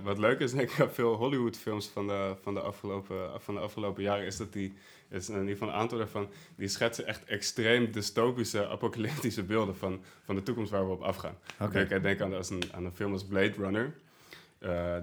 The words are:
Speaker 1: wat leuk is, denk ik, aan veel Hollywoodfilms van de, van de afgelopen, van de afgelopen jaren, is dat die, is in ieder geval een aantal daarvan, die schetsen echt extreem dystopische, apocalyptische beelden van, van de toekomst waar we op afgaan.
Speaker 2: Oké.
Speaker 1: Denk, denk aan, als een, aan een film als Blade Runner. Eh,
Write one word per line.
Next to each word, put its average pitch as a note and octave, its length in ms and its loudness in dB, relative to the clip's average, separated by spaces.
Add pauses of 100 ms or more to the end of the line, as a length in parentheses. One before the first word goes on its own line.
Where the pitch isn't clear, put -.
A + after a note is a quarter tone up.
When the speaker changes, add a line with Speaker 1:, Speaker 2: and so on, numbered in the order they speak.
Speaker 1:
wat G2 160 0
leuk A#2 220 6
is, B2+ 120 2
denk C3 180 2
ik, - 100 2
aan B2 100 6
veel A#2 240 4
Hollywoodfilms A2+ 720 0
van G2+ 180 -2
de, G2 360 0
van G2+ 120 -4
de G2 60 -2
afgelopen, G2 560 -4 (240)
van G#2 140 -6
de G2+ 60 -4
afgelopen G2+ 420 -4
jaren, G2+ 240 2
is G2 100 -6
dat A2 160 -6
die, G2 200 -4 (360)
is F#2+ 200 -8
in G#2+ 60 -8
ieder G2 180 0
geval G2+ 160 -4
een - 60 -6
aantal A#2 240 0
daarvan, G#2 300 -4 (280)
die G2 120 -4
schetsen A#2 380 0
echt - 180 -6
extreem A2+ 680 2
dystopische, A2 760 2
apocalyptische A2 760 -2
beelden G2 320 2
van, F#2 240 -4 (240)
van G2+ 100 -2
de G2 80 0
toekomst A2+ 280 -2
waar F#2+ 160 2
we F#2+ 60 0
op F#2 100 -4
afgaan. F#2 320 -2 (260)
Speaker 2:
Oké. G2 260 2
Speaker 1:
Denk, F#2+ 160 2
denk G2 180 2
aan, F#2+ 140 0
als F#2 160 -4
een, F#2 120 -2 (100)
aan F2+ 120 -6
een F2 100 -6
film G2+ 180 -2
als F#2+ 120 -4
Blade G2 340 4
Runner. G#2+ 360 0 (640)
Eh, F2 340 -2 (100)